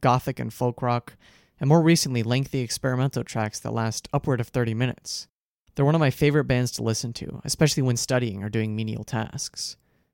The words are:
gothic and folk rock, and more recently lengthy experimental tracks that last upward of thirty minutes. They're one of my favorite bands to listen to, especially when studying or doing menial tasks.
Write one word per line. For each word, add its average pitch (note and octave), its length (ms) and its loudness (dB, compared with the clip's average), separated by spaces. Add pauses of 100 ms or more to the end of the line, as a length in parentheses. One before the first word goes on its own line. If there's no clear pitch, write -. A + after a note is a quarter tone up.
gothic B2+ 400 2
and A#2 120 -6
folk B2 300 -4
rock, A#2+ 340 -2 (440)
and C3+ 80 0
more E3 120 8
recently D#3 440 4
lengthy C3 380 0
experimental B2+ 600 -2
tracks G#2+ 380 -4
that A2+ 100 -8
last A2+ 420 -4
upward C3+ 280 0
of A#2 80 -6
thirty A#2 260 0
minutes. - 540 -4 (480)
They're C#3+ 80 2
one D3 100 4
of E3 60 4
my C#3+ 100 4
favorite D3 380 2
bands B2 240 0
to - 100 -8
listen A2+ 300 -2
to, - 320 -10
especially D3 400 2
when B2 120 2
studying A#2+ 460 -2
or G#2 60 -4
doing A2 260 -2
menial A2 300 -4
tasks. - 720 -8 (380)